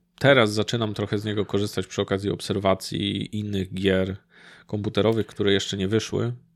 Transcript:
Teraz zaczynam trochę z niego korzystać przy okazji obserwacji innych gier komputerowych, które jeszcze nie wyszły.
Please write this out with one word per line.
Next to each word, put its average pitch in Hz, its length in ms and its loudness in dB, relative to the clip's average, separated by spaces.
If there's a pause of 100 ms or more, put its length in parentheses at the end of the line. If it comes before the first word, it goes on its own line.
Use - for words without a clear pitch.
(200)
Teraz 127 340 6
zaczynam 107 400 -2
trochę 104 260 -2
z 104 60 -8
niego 104 200 -2
korzystać 101 420 -2
przy - 140 -4
okazji 98 280 0
obserwacji 98 1080 -2
innych 101 340 -4
gier 95 420 2 (520)
komputerowych, 104 600 0
które 101 260 0
jeszcze 98 240 0
nie 95 100 -2
wyszły. 107 460 -2 (220)